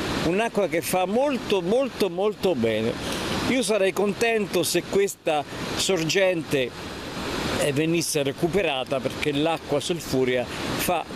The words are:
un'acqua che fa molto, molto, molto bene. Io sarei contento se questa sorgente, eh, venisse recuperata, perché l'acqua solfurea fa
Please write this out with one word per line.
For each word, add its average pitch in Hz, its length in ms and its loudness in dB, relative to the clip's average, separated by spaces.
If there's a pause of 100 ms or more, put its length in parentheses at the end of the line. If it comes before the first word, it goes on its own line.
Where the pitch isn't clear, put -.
(260)
un'acqua 202 420 0
che 156 140 0
fa 185 240 0
molto, 220 560 0
molto, 214 480 0
molto 185 460 0
bene. 113 380 2 (560)
Io 262 120 2
sarei 190 300 2
contento 202 720 0
se 170 260 0
questa 170 540 2 (320)
sorgente, 165 960 2 (880)
eh, 147 140 2
venisse 156 500 2
recuperata, 139 760 0
perché 135 340 -2
l'acqua 147 460 0
solfurea 131 640 0
fa - 580 -2 (120)